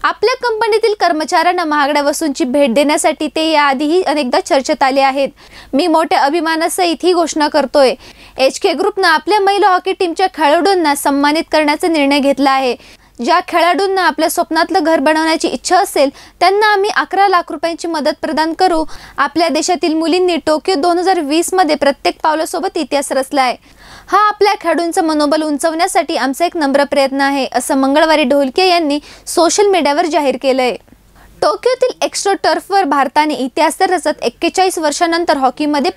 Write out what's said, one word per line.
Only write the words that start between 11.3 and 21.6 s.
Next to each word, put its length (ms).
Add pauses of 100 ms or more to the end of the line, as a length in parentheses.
करण्याचा 360
निर्णय 300
घेतला 320
आहे. 260 (480)
ज्या 240
खेळाडूंना 540
आपल्या 280
स्वप्नातलं 520
घर 160
बनवण्याची 500
इच्छा 300
असेल, 320 (300)
त्यांना 260
आम्ही 240
अकरा 380
लाख 240
रुपयांची 360
मदत 220 (120)
प्रदान 300
करू." 320 (340)
आपल्या 300
देशातील 460
मुलींनी 420
टोकियो 400
दोन 220
हजार 220
वीस 340
मध्ये 220